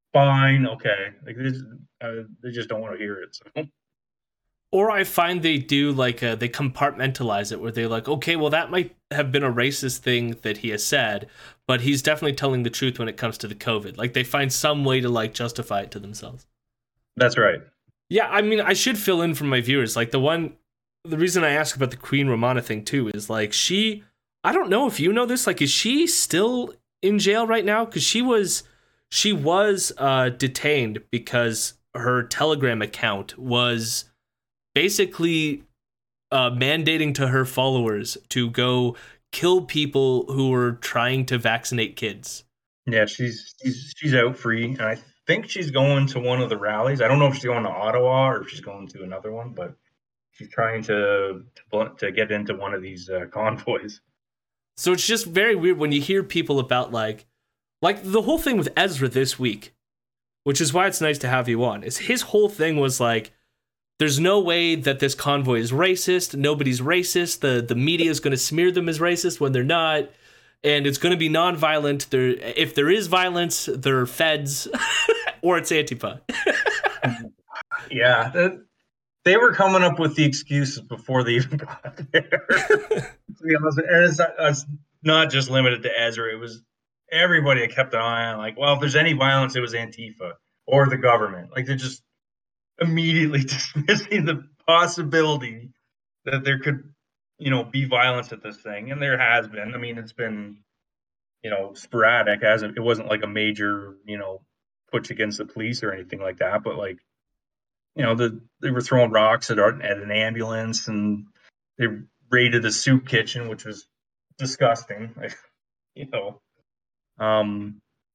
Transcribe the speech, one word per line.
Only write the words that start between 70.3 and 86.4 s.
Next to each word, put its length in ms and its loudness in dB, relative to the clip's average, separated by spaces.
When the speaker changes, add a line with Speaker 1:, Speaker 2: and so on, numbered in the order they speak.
Speaker 2:
And 240 4
it's 100 0
gonna 200 2
be 120 0
nonviolent. 800 2
There, 200 4
if 440 -2
there 160 2
is 180 4
violence, 640 0
they're 340 0
feds 640 -2
<laughs> 360 0
or 160 4
it's 140 -2
Antifa." 540 -2
<laughs> 1080 -2
Speaker 1:
Yeah, 380 4
that, 360 0
they 120 8
were 160 6
coming 300 4
up 160 4
with 160 0
the 100 4
excuses 560 -2
before 420 -2
they 100 0
even 240 0
<laughs> 0 -
got 400 -12
there. 180 2
To 1120 0
be 120 4
honest, 220 0
and 280 4
it's 140 2
not, 100 2
it's 260 0
not 280 4
just 180 0
limited 340 2
to 60 -2
Ezra. 320 -2
It 80 -10
was 220 -14